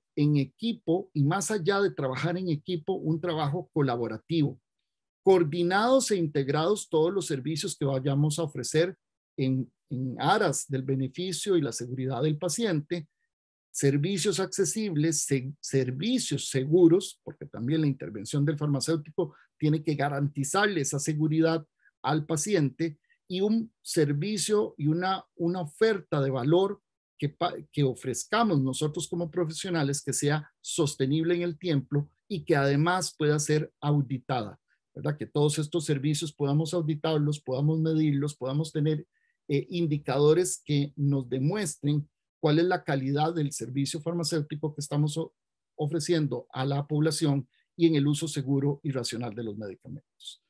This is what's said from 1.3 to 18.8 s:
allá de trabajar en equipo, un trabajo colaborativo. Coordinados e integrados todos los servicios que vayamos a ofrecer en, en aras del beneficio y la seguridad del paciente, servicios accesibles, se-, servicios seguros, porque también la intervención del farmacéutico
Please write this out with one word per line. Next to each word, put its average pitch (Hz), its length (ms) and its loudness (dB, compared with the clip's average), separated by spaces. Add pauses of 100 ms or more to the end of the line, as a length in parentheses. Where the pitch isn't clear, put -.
allá 202 320 0
de 196 80 2
trabajar 151 480 -4
en 185 120 -4
equipo, 165 440 -4
un 160 260 -2
trabajo 160 540 -4
colaborativo. 135 880 0 (600)
Coordinados 190 880 4
e 202 60 2
integrados 151 720 0
todos 165 220 4
los 190 140 -2
servicios 151 500 -4
que 147 100 -2
vayamos 139 520 0
a 170 60 -2
ofrecer 156 520 0 (400)
en, 131 360 -2 (180)
en 127 300 -6
aras 175 480 2
del 135 160 -2
beneficio 151 760 -2
y 156 40 2
la 127 100 -2
seguridad 123 500 -6
del 151 160 0
paciente, 175 680 -4 (640)
servicios 160 680 0
accesibles, 185 840 0
se-, 135 360 -2
servicios 135 920 -2
seguros, 165 720 4
porque - 240 -16
también 131 340 -2
la 151 60 4
intervención 113 580 -2
del 156 140 0
farmacéutico 151 760 -2 (240)